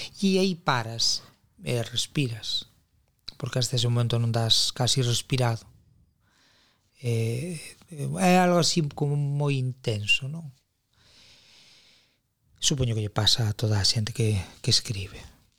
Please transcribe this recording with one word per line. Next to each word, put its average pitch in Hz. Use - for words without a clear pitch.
e 196
aí 185
paras, 117
e 123
respiras, 123
porque 123
hasta 120
ese 120
momento 120
non 117
das -
casi 131
respirado. 120
Eh, 120
é 180
algo 175
así 160
como 143
moi 143
intenso, 123
non? 156
Supoño 127
que 110
lle 104
pasa 107
a 104
toda 107
a 95
xente 110
que, 110
que -
escribe, 98